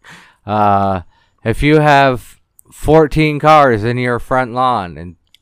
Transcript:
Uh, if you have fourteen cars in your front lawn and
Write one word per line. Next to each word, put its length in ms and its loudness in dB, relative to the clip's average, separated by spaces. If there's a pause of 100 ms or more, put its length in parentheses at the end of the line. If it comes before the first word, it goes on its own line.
(460)
Uh, 560 0 (420)
if 180 -4
you 180 2
have 600 0 (320)
fourteen 680 0
cars 440 4
in 160 -4
your 180 -4
front 360 -4
lawn 440 -4
and 180 -16 (260)